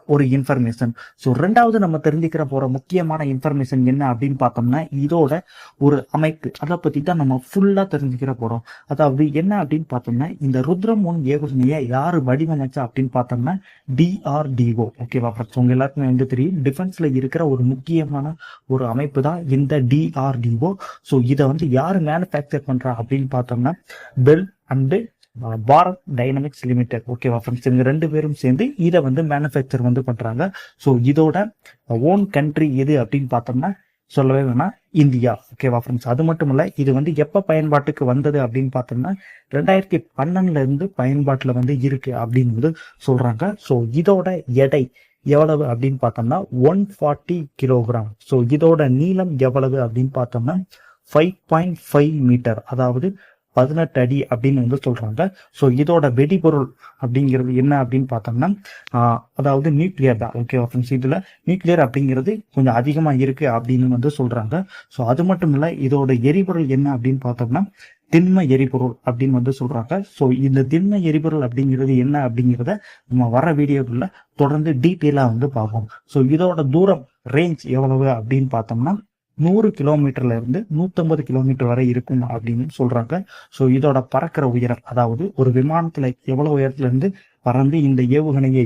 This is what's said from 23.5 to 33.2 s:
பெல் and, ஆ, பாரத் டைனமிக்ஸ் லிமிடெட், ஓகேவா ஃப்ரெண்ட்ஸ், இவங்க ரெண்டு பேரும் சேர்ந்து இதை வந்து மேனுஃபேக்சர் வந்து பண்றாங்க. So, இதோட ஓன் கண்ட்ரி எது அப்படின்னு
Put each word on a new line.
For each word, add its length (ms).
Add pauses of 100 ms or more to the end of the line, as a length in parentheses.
பெல் 240 (200)
and, 260 (420)
ஆ, 120 (200)
பாரத் 320 (160)
டைனமிக்ஸ் 500
லிமிடெட், 400
ஓகேவா 340
ஃப்ரெண்ட்ஸ், 260
இவங்க 180
ரெண்டு 260
பேரும் 240
சேர்ந்து 320 (120)
இதை 240
வந்து 220
மேனுஃபேக்சர் 640
வந்து 180
பண்றாங்க. 400 (340)
So, 220
இதோட 380 (680)
ஓன் 260
கண்ட்ரி 380 (100)
எது 220
அப்படின்னு 320